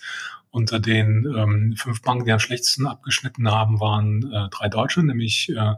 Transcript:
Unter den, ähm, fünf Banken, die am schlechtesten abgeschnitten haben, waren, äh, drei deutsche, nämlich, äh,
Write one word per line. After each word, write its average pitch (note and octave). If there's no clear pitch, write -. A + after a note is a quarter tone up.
Unter A2+
den, A2
ähm, G#2+
fünf A#2
Banken, B2
die A2+
am A2
schlechtesten B2+
abgeschnitten B2+
haben, A2
waren, G#2+
äh, G2+
drei -
deutsche, A2+
nämlich, A#2
äh, G#2+